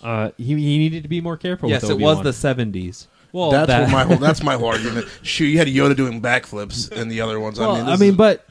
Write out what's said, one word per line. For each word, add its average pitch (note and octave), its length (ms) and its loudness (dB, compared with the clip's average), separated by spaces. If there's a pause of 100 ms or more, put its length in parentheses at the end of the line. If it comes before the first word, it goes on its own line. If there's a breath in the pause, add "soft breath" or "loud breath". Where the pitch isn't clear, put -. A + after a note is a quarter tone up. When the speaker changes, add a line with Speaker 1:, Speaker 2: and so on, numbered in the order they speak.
Speaker 1:
uh, A2 340 -4
he, A#2+ 180 -4
he D3 240 0
needed D#3+ 260 0
to D3 40 -14
be E3+ 140 -4
more E3+ 160 -6
careful F3+ 320 -4
Speaker 2:
Yes, C3 120 0
Speaker 1:
with G#2+ 100 0
Speaker 2:
it - 20 0
was D3+ 220 2
Speaker 1:
Obi-Wan. - 80 -4
Speaker 2:
the C#3 100 0
seventies. A2 760 -4 (240 soft breath)
Speaker 1:
Well, F3 180 -2
Speaker 3:
That's C#3+ 180 2
Speaker 1:
that B2 140 4
Speaker 3:
what B2+ 100 2
my C3 120 4
whole, E3+ 120 4
that's D3+ 260 2
my C#3+ 120 0
Speaker 1:
<laughs> B2 40 -2
Speaker 3:
whole A#2 100 -2
argument. A2 380 -4 (160)
Shoot, - 240 -2
you D3+ 120 2
had D#3 100 4
Yoda C#3 280 4
doing B2+ 260 -2
backflips A#2+ 680 -4
and A#2+ 200 -8
the A2+ 120 -6
other A2 180 -4
ones. G#2+ 180 -8
Speaker 1:
Well, A3 140 0
Speaker 3:
I - 60 0
mean, A#2 80 -4
Speaker 1:
I C#3 60 -2
Speaker 3:
this F#3 80 4
Speaker 1:
mean, G3+ 100 6
Speaker 3:
is G3 60 4
Speaker 1:
but G#3 340 4